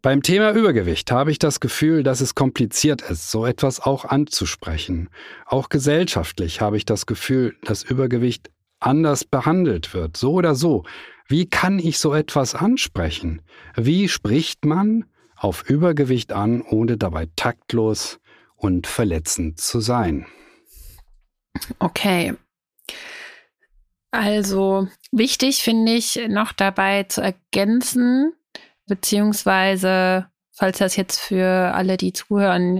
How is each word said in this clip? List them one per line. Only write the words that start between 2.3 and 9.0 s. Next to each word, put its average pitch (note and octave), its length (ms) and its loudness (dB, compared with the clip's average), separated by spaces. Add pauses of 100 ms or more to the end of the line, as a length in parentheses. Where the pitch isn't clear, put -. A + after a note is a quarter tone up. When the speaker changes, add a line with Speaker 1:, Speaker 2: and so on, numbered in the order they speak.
Speaker 1:
kompliziert C3 640 0
ist, - 300 -8
so A2 160 -2
etwas B2+ 340 0
auch C3+ 240 -2
anzusprechen. F2 1040 -4 (380)
Auch C3 240 -2
gesellschaftlich C#3 920 0
habe G#2 160 0
ich G#2 80 -2
das G#2 220 -2
Gefühl, B2+ 560 0
dass - 200 -4
Übergewicht B2 680 -2 (300)
anders D3 440 2